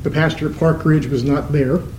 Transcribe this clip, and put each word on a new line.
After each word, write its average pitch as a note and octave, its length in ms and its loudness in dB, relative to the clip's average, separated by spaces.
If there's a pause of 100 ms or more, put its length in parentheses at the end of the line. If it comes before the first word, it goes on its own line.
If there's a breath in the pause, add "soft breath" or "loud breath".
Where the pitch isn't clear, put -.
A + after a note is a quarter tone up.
the D3+ 80 -2
pastor D3+ 380 0
at - 80 -8
Park D#3+ 280 2
Ridge, D#3 220 4
was B2+ 160 -2
not C#3+ 280 0
there. C#3+ 300 2 (180)